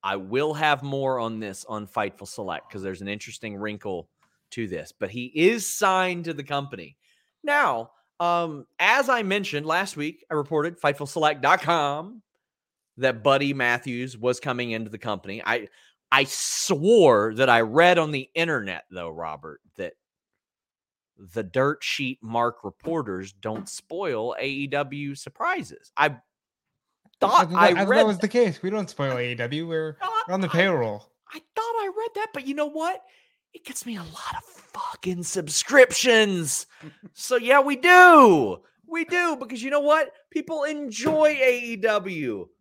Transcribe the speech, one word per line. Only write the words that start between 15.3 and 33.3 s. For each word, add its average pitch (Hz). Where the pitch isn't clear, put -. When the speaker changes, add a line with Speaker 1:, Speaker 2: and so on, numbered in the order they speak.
Speaker 1:
I, 110
I 139
swore 143
that 127
I 117
read 165
on 156
the 135
internet, 123
though, 87
Robert, 78
that 90
the 101
dirt 131
sheet 131
mark 117
reporters 101
don't 110
spoil 135
A 131
E 139
W 143
surprises. -
I 147
Speaker 2:
I 202
Speaker 1:
thought 196
Speaker 2:
thought 175
Speaker 1:
I 180
Speaker 2:
that, -
I 185
thought 196
Speaker 1:
read 254
Speaker 2:
that -
was 202
the 214
case. 226
We 185
don't 208
spoil 135
A 123
E -
W. 139
We're, 160
Speaker 1:
thought 453
Speaker 2:
we're 180
on 196
the 185
Speaker 1:
I 127
Speaker 2:
payroll. 147
Speaker 1:
I 311
thought 440
I 453
read 440
that, 427
but 269
you 277
know 294
what? 320